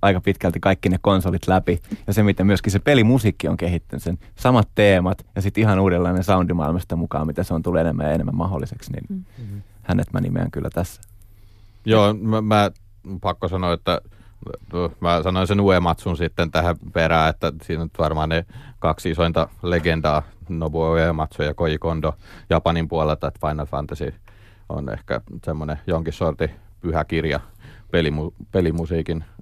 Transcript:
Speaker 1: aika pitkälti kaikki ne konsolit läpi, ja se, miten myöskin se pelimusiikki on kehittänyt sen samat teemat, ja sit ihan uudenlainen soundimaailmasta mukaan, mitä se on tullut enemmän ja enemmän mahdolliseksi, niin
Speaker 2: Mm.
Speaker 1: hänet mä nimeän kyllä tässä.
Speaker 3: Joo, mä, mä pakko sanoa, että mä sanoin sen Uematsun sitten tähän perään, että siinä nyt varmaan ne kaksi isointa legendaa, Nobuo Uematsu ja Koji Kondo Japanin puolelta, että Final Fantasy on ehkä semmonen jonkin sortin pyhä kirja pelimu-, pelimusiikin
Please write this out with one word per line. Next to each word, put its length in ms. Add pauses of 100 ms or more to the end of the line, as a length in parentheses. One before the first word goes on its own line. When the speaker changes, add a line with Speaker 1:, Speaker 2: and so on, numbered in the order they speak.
Speaker 1:
aika 180
pitkälti 400
kaikki 280
ne 120
konsolit 480
läpi, 300 (280)
ja 60
se, 100
miten 240
myöskin 260
se 60
pelimusiikki 680
on 80
kehittänyt 460
sen 160 (180)
samat 380
teemat, 520 (100)
ja 60
sit 160
ihan 220
uudenlainen 440
soundimaailmasta 720
mukaan, 300
mitä 160
se 120
on 80
tullut 180
enemmän 260
ja 60
enemmän 240
mahdolliseksi, 560
niin 320 (140)
Speaker 2:
Mm. 240 (200)
Speaker 1:
hänet 300
mä 80
nimeän 300
kyllä 200
tässä. 300 (840)
Speaker 3:
Joo, 300
mä, 260
mä 300 (500)
pakko 280
sanoa, 240
että 280 (1000)
mä 220
sanoin 240
sen 140
Uematsun 560
sitten 340
tähän 260 (160)
perään, 380
että 220 (100)
siinä 200
nyt 160
varmaan 300
ne 160 (340)
kaksi 320
isointa 380 (140)
legendaa, 600 (260)
Nobuo 440
Uematsu 500
ja 120
Koji 240
Kondo 340 (380)
Japanin 380
puolelta, 400
että 200
Final 180
Fantasy 480 (540)
on 240
ehkä 280 (240)
semmonen 420
jonkin 260
sortin 380 (300)
pyhä 240
kirja 360 (520)
pelimu-, 400 (200)
pelimusiikin 720 (180)